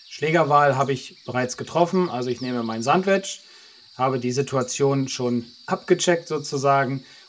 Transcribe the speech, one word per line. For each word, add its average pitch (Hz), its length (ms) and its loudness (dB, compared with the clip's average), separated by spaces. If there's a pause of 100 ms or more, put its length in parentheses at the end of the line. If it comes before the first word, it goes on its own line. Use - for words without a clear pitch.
Schlägerwahl 147 680 4
habe 135 160 0
ich - 320 -8
bereits 123 320 -4
getroffen, 175 540 0
also 123 200 -6
ich 120 120 -6
nehme 123 220 -4
mein 113 180 -4
Sandwedge, 185 580 0 (560)
habe 131 240 0
die 123 120 -4
Situation 135 760 0
schon 123 380 -2 (200)
abgecheckt 175 640 0
sozusagen 139 760 0 (240)